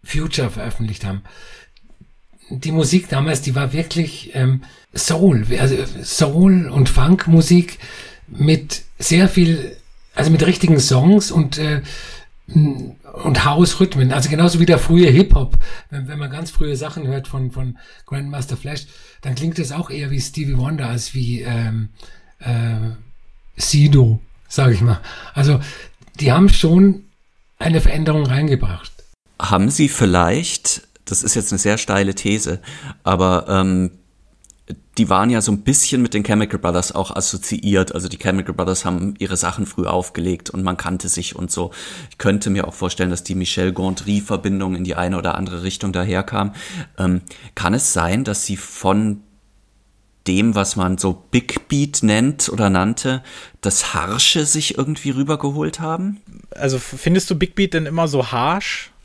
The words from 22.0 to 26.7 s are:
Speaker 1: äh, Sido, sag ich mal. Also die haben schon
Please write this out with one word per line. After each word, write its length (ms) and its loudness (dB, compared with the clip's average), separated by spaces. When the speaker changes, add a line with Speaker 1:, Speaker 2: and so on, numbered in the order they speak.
Speaker 1:
äh, 540 -4
Sido, 640 4
sag 240 2
ich 100 2
mal. 180 2
Also 260 2
die 120 2
haben 180 8
schon 560 6